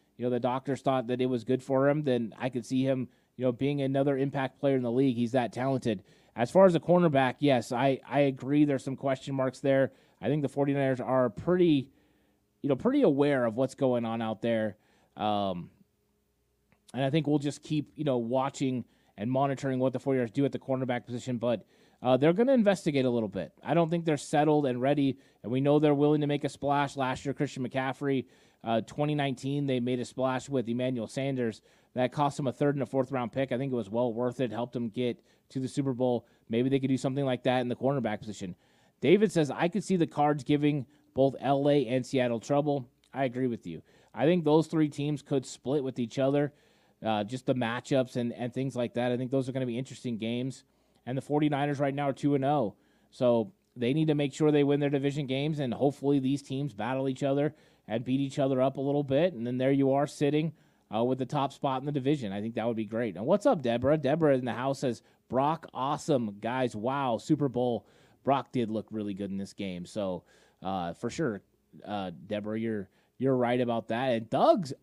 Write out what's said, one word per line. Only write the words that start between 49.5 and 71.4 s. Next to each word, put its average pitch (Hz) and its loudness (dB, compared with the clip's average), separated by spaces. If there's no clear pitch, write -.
gonna 131 -4
be 117 -6
interesting 123 -8
games. 120 -6
And 131 -4
the 135 -4
forty-niners 147 0
right 139 0
now 143 -2
are 127 -2
two 143 0
and 135 0
oh. 139 0
So 120 2
they 120 0
need 156 2
to 147 2
make 147 0
sure 151 4
they 147 4
win 143 2
their 143 0
division 139 -2
games, 143 -2
and 131 -2
hopefully 139 0
these 135 -2
teams 135 -6
battle 131 -4
each 131 -6
other 143 0
and 120 -4
beat 131 0
each 135 -4
other 135 2
up 135 0
a 139 -6
little 139 0
bit. 147 2
And 117 -8
then 127 -4
there 131 2
you 135 4
are 143 2
sitting, 151 0
uh, 113 2
with 127 2
the 131 -4
top 139 -2
spot 131 -4
in 143 -6
the 147 -4
division. 135 -2
I 101 -6
think 113 -6
that 113 -2
would 117 -2
be 110 -4
great. 113 -4
And 101 -8
what's 196 2
up, 170 0
Deborah? 123 2
Deborah 147 2
in 127 -4
the 113 -4
house 135 -4
says, 120 -4
"Brock, 143 -2
awesome. 127 -2
Guys, 120 -2
wow, 123 -2
Super 143 0
Bowl." 120 -2
Brock 131 0
did 117 -2
look 107 -4
really 104 -6
good 98 -8
in 98 -6
this 98 -10
game. 90 -8
So, 92 -6
uh, 87 -4
for - -8
sure, 113 -4